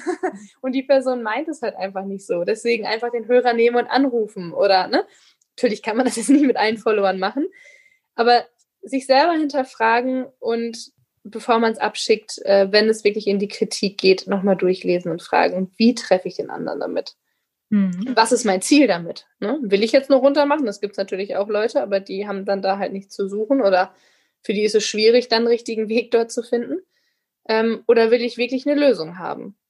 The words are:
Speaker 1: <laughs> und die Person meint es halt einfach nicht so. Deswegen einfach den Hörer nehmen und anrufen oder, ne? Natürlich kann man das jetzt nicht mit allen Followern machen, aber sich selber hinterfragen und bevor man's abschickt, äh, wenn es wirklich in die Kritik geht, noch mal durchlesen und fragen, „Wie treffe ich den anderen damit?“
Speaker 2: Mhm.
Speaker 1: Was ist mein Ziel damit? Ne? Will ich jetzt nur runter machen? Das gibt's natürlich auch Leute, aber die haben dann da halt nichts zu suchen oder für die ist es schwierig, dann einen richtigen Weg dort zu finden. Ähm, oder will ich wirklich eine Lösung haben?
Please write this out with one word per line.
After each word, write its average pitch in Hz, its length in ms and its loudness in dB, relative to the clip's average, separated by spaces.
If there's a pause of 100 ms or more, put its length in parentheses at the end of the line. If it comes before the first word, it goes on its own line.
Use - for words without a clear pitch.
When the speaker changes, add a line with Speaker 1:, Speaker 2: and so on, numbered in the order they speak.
(180)
Speaker 1:
<laughs> 208 420 -10
und 262 120 -6
die 262 100 -2
Person 262 400 0
meint 233 260 -6
es 302 140 -10
halt 214 140 -4
einfach 196 280 -8
nicht 196 220 -10
so. 175 180 -2
Deswegen 220 420 -2
einfach 226 240 -4
den 226 180 -6
Hörer 247 240 4
nehmen 233 240 2
und 240 100 0
anrufen 226 680 -2
oder, 190 360 2
ne? 339 160 0 (560)
Natürlich 214 220 0
kann 220 140 -4
man 254 100 2
das 254 100 -4
jetzt 220 140 0
nicht 285 160 6
mit 247 100 2
allen 220 220 0
Followern 196 400 0
machen, 226 300 -4 (640)
aber 240 320 4 (360)
sich 262 240 -6
selber 285 260 4
hinterfragen 262 960 -2 (120)
und 233 540 -6 (300)
bevor 226 360 0
man's 226 200 0
abschickt, - 680 -2
äh, 196 260 4
wenn 214 160 4
es 220 160 0
wirklich 208 220 0
in 202 120 0
die 202 100 -2
Kritik - 500 -4
geht, 185 280 2
noch 196 160 -2
mal 196 120 2
durchlesen 185 580 -2
und 170 100 -8
fragen, 180 540 0
„Wie 233 180 4
treffe 185 340 -2
ich - 80 -14
den - 120 -8
anderen - 320 -8
damit?“ - 360 -8 (520)
Speaker 2:
Mhm. 202 480 -2
Speaker 1:
Was 226 160 2
ist 226 120 2
mein 190 180 0
Ziel 285 240 6
damit? 170 400 -4 (120)
Ne? 226 240 -4
Will 202 200 0
ich 226 100 -2
jetzt 277 160 2
nur 269 120 4
runter 285 260 4
machen? 285 180 0
Das 208 160 -6
gibt's 202 160 -10
natürlich 196 400 -6
auch 202 120 -2
Leute, 220 340 -2
aber 202 180 -2
die 196 260 -8
haben 196 200 -8
dann 196 160 -2
da 196 160 -2
halt 196 140 -6
nichts 196 220 -12
zu 196 140 -4
suchen 220 320 -2
oder 190 340 2 (480)
für 214 120 -2
die 208 100 0
ist 214 100 0
es 214 120 0
schwierig, 233 420 2
dann 226 120 2
einen 233 80 0
richtigen 226 420 -2
Weg 226 200 0
dort 233 220 0
zu 240 100 -6
finden. 247 380 -4 (680)
Ähm, 220 400 -2
oder 226 240 4
will 233 120 4
ich 240 160 -4
wirklich 254 280 -4
eine 285 140 2
Lösung 180 380 2
haben? - 380 -12 (140)